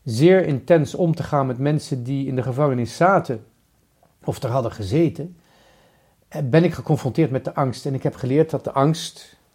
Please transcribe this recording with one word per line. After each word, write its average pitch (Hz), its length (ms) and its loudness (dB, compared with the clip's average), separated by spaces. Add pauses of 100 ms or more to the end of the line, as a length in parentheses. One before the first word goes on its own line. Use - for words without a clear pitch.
zeer 165 420 4
intens 151 480 2
om 165 200 0
te 151 80 -6
gaan 139 240 -2
met 123 120 -4
mensen 143 440 -2
die 135 240 -4
in 135 100 -4
de 127 60 -2
gevangenis 123 540 -2
zaten 170 480 2 (800)
of - 180 -6
er 120 80 -4
hadden 120 220 -2
gezeten, 156 640 -2 (920)
eh, 151 160 -8
ben 151 200 4
ik 170 100 0
geconfronteerd 139 560 0
met 127 140 -2
de - 100 -8
angst. 131 320 -2
En 139 80 -4
ik 127 80 -6
heb 147 120 -2
geleerd 139 360 0
dat - 140 -4
de - 80 -6
angst - 640 -2 (180)